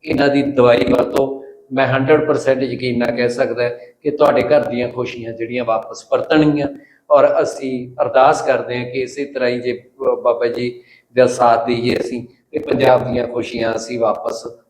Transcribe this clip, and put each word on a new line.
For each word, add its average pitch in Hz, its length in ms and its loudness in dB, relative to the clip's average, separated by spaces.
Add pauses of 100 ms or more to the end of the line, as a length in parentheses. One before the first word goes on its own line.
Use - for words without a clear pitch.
ਇਹਨਾਂ 143 240 0
ਦੀ 139 140 2
ਦਵਾਈ 131 500 4
ਵਰਤੋ। 131 520 -2 (280)
ਮੈਂ 135 140 2
ਹੰਡਰਡ 139 420 2
ਪਰਸੈਂਟ 131 340 0
ਯਕੀਨ 123 360 -4
ਨਾਲ 120 180 0
ਕਹਿ 120 120 0
ਸਕਦਾ 120 400 -2
ਕਿ - 420 -6
ਤੁਹਾਡੇ 139 320 4
ਘਰ 143 180 4
ਦੀਆਂ 120 280 -4
ਖੁਸ਼ੀਆਂ 117 440 -8
ਜਿਹੜੀਆਂ 120 320 -6
ਵਾਪਸ 113 460 -4
ਪਰਤਣਗੀਆਂ। 147 580 2 (420)
ਔਰ 147 320 6
ਅਸੀਂ 131 600 -6
ਅਰਦਾਸ 135 400 4
ਕਰਦੇ 123 360 -2
ਹਾਂ 123 60 -6
ਕਿ 127 160 -6
ਇਸੇ 127 240 -6
ਤਰ੍ਹਾਂ 135 260 -2
ਹੀ 123 100 -4
ਜੇ 123 220 -6 (180)
ਬਾਬਾ 120 460 0
ਜੀ 120 360 -4 (340)
ਦਾ 123 100 6
ਸਾਥ 117 400 2
ਦੇਈਏ 120 300 0
ਅਸੀਂ, 123 300 -6 (260)
ਤੇ - 60 -4
ਪੰਜਾਬ 127 540 2
ਦੀਆਂ 120 140 -2
ਖੁਸ਼ੀਆਂ 113 500 -4
ਅਸੀਂ 120 240 -6
ਵਾਪਸ 113 480 -2 (220)